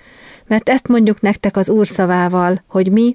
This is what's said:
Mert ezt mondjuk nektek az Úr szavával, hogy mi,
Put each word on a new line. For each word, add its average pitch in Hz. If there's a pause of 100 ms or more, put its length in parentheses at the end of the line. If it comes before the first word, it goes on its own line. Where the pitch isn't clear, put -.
(480)
Mert 220
ezt 262
mondjuk 220
nektek 202
az 190
Úr 208
szavával, 180
hogy 190
mi, 233